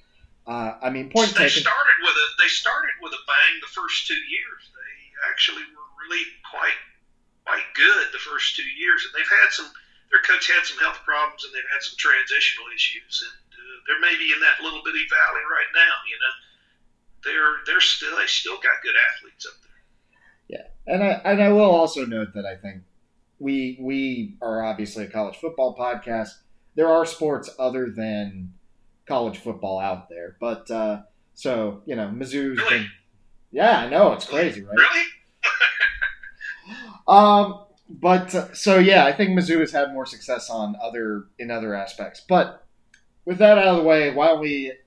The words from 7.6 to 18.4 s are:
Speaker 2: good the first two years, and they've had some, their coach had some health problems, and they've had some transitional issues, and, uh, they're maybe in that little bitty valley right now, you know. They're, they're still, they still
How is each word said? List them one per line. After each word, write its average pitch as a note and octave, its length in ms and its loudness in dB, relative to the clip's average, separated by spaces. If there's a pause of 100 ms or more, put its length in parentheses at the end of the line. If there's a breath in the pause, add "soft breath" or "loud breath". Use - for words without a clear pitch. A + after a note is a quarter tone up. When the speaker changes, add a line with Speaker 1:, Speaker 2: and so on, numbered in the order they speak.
Speaker 2:
good - 360 2
the - 120 -12
first - 320 -4
two - 100 -8
years, - 400 0
and - 80 -12
they've - 300 0
had - 80 2
some, - 180 -6 (400 soft breath)
their - 160 2
coach - 240 0
had - 160 2
some - 140 -8
health - 260 -2
problems, D3+ 400 -4
and C#3 80 -14
they've C3 160 -8
had - 140 -4
some - 160 -10
transitional - 720 0
issues, - 560 -4
and, - 240 -20
uh, B2+ 320 -20
they're D3 160 -2
maybe D#3+ 320 2
in D3+ 80 0
that D#3 220 2
little D#3 180 -8
bitty - 240 -4
valley - 400 0
right - 300 -2
now, - 200 4 (140)
you - 80 -10
know. - 160 -4 (880 soft breath)
They're, D3+ 460 -2
they're - 160 2
still, - 340 -2
they - 80 0
still - 320 -4